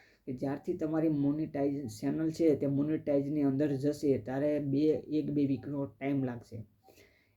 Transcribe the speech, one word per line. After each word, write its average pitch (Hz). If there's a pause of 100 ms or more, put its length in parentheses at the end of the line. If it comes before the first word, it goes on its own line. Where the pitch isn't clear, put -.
(260)
કે 139
જ્યારથી 139
તમારી 160
મોનેટાઇઝ 143
ચેનલ 151
છે 160
તે 139
મોનેટાઇઝની 143
અંદર 139
જશે 143
ત્યારે 139
બે, 139 (100)
એક 147
બે 147
વીકનો 139
ટાઇમ 139
લાગશે. 117 (720)